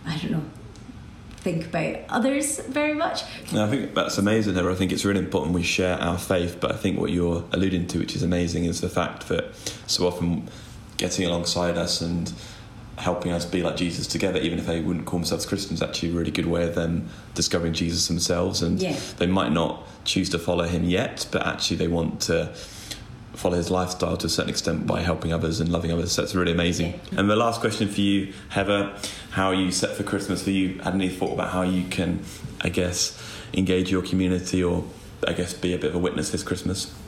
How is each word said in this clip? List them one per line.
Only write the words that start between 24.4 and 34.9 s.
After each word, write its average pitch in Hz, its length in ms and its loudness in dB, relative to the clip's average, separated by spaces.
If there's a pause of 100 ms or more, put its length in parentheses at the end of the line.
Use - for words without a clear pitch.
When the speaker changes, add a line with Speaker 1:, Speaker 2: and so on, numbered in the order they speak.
Speaker 2:
extent - 380 -2
by 87 160 0
helping 82 280 0
others 82 300 0
and 85 100 2
loving 85 220 2
others. 85 180 0
So 85 120 2
it's - 120 -2
really 87 180 4
amazing. 85 400 2 (200)
Speaker 1:
Yeah. 92 80 0
Speaker 2:
And 98 80 4
the 107 80 6
last 117 240 2
question 110 260 2
for 98 140 0
you, 101 320 4 (160)
Heather, 101 460 2 (380)
how 95 160 2
are 95 60 4
you 92 160 2
set - 240 0
for - 100 -2
Christmas? 95 420 0
Have 98 80 4
you 92 240 2
had 92 160 -2
any 95 160 2
thought - 240 -2
about 87 160 0
how 90 100 0
you 92 300 2
can, 85 300 0 (420)
I - 80 0
guess, 90 520 0 (300)
engage 92 380 4
your 95 100 4
community 92 640 2
or, 87 200 2 (440)